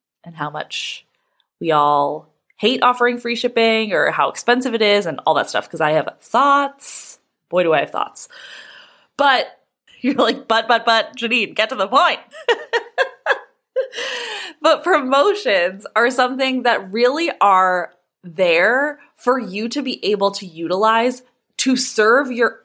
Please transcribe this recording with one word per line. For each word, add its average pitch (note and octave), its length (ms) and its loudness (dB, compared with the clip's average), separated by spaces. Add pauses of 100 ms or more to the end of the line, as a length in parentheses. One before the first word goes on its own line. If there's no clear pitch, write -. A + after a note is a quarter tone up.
(260)
and E3 100 -18
how D3+ 140 -8
much - 560 -10 (560)
we E3 100 0
all D3 560 2 (300)
hate C4 260 0
offering A#3+ 340 2
free A#3 180 -6
shipping A3+ 580 0
or D3+ 180 2
how C#3+ 180 0
expensive B3+ 440 0
it A3 80 0
is G#3 240 2
and D3 200 -6
all D#3 80 4
that C3+ 160 0
stuff, - 200 -4
'cause D#3+ 120 -4
I D3+ 100 2
have D#3 180 0 (120)
thoughts. C#4 960 0 (300)
Boy, F3+ 140 2
do E3 100 2
I C#3+ 60 2
have C#3+ 120 -4
thoughts. - 360 -8 (920)
But C4+ 300 2 (280)
<laughs> - 260 -20
you're A#3+ 120 0
like, - 340 0
"But, A3+ 200 0
but, A#3 180 2
but, A3+ 320 0
Janine, A3+ 380 -2
get G#3+ 140 0
to C4 60 -8
the G3+ 120 -2
point." C#4 320 2 (280)
<laughs> A4+ 120 0 (2000)
But D4+ 220 2
promotions C4+ 1000 0 (100)
are A#3 140 2
something B3+ 540 -2
that G3+ 280 -2
really C4 480 0
are F#3 540 2 (300)
there F#3+ 760 0 (160)
for B3+ 220 0
you G#3 320 -6
to C4+ 140 -6
be - 200 -8
able G3 280 0
to G3 140 -10
utilize G#3+ 760 -2 (360)
to C4 200 0
serve B3 540 2
your A#3 340 -2